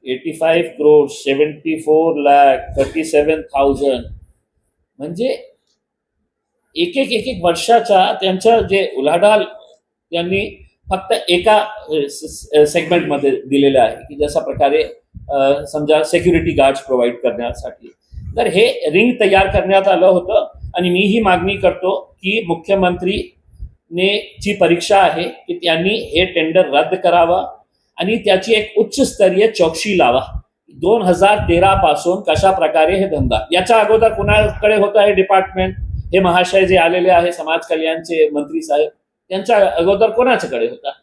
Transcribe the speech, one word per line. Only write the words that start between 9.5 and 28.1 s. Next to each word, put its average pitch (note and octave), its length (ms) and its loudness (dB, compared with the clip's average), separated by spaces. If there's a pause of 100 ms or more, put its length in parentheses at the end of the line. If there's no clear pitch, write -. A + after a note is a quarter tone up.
त्यांनी F3+ 540 -6 (260)
फक्त F#3+ 240 -4 (140)
एका, F3+ 280 2 (320)
अ, D3 220 -4
स-, - 180 -14
स-, - 280 -6
अ, D3 100 6
सेगमेंटमध्ये D3+ 640 -2
दिलेलं C3+ 500 2
आहे A2 160 2
की D3 300 -6
जशा D#3 140 -2
प्रकारे, C#3+ 420 0 (460)
अ, C#3 380 0
समजा D3+ 360 0
सिक्युरिटी E3 480 0
गार्ड्स C3+ 300 2
प्रोव्हाइड A#2+ 360 -2
करण्यासाठी. A#2+ 760 -8 (440)
तर A3+ 100 0
हे G3 460 0
रिंग A3+ 280 2
तयार F#3+ 260 2
करण्यात F#3+ 420 0
आलं F#3 180 4
होतं F#3 400 2 (280)
आणि F3 160 -2
मी F3+ 100 0
ही G#3 200 2
मागणी F#3+ 360 0
करतो F#3 600 -2
की G#3 280 -4
मुख्यमंत्रीने F3+ 2000 -4
ची G3+ 120 -4
परीक्षा F#3 460 2
आहे E3+ 220 0
की - 360 -10
त्यांनी E3+ 300 -2
हे F3+ 360 -2
टेंडर E3+ 420 0
रद्द D3+ 280 0
करावं. F3 640 0 (420)
आणि G3 180 -2